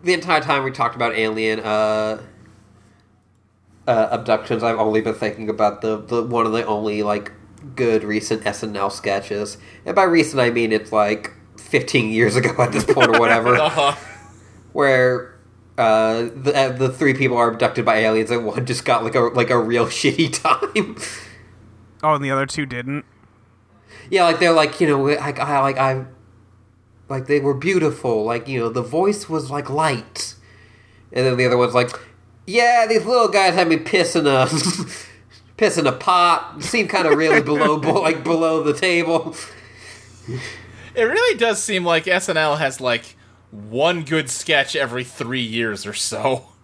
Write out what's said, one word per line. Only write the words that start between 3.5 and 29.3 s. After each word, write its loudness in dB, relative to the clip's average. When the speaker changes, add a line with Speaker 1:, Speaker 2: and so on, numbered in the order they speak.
Speaker 1:
uh, 2
abductions, -2
I've -2
only 2
been -4
thinking -6
about -2
the, -2
the, -4
one 0
of 0
the -2
only, -4
like, -4
good 2
recent -4
S -4
N -8
L -2
sketches. -6
And -4
by 4
recent, 2
I 4
mean 0
it's, -2
like, 0
fifteen 0
years 2
ago 2
at 2
this -2
point 4
or 4
whatever. 4
Speaker 2:
<laughs> 2
Uh-huh. 0
Speaker 1:
Where, 2
uh, 2
the, -2
uh, 2
the 0
three 0
people 0
are 4
abducted -2
by 2
aliens 2
and -2
one -4
just -6
got, 2
like, -4
a, 4
like, 2
a 2
real 0
<laughs> -8
shitty -2
time. -2
Speaker 3:
Oh, 2
and -6
the -2
other -2
two -6
didn't? -8
Speaker 1:
Yeah, 4
like, 2
they're 4
like, 2
you 4
know, 2
I, -2
I, -2
like, 0
I, 0
like, -8
they 2
were 0
beautiful. 0
Like, -4
you -4
know, -2
the -4
voice -2
was -6